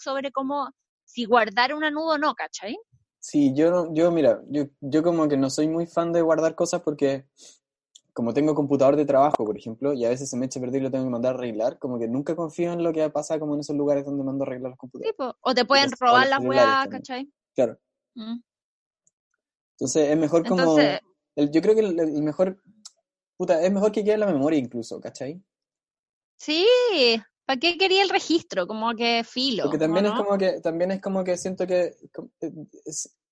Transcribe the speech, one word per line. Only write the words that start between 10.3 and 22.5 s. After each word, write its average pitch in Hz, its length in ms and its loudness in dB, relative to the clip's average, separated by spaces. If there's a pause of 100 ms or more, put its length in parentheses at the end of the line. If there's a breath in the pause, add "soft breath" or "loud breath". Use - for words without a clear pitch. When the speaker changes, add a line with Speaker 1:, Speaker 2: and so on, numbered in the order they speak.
Speaker 2:
me 127 100 -4
echa 131 120 -8
a 127 40 -8
perder 127 180 -2
y 135 40 -4
lo 131 60 -4
tengo 131 140 -2
que 131 60 -4
mandar 123 240 -2
a 123 40 -8
arreglar, 120 400 -4
como 127 200 -6
que 117 100 -4
nunca 139 260 -2
confío 170 380 -4
en 170 100 -4
lo 170 100 0
que 156 160 0
pasa 151 300 -4
como 151 160 -4
en 147 60 -2
esos 147 160 -6
lugares 143 280 0
donde 139 200 -4
mando 135 200 -4
a - 40 -6
arreglar 127 220 -8
los 127 80 -20
computadores. - 340 -8
Speaker 1:
Sí, - 40 -10
po. 254 260 -8
O 247 120 0
te 247 80 0
Speaker 2:
Y - 20 2
Speaker 1:
pueden 277 260 2
Speaker 2:
los, 240 120 -8
o - 40 0
Speaker 1:
robar 240 160 6
Speaker 2:
los 269 80 2
Speaker 1:
las 269 100 0
Speaker 2:
celulares 262 260 4
Speaker 1:
weas, 269 160 2
Speaker 2:
también. 254 200 -8
Speaker 1:
¿cachai? 269 300 -10 (220)
Speaker 2:
Claro. 233 240 0 (360)
Speaker 1:
Mm. 233 260 -12 (1400)
Speaker 2:
Entonces, 143 320 0
es 151 80 2
mejor 160 280 2
como 185 180 0
Speaker 1:
Entonces 156 360 4 (360)
Speaker 2:
el, 147 140 0
yo 160 120 2
creo - 120 4
que 220 60 2
el, 190 200 0
el 151 220 -2
mejor... 185 380 -2 (760)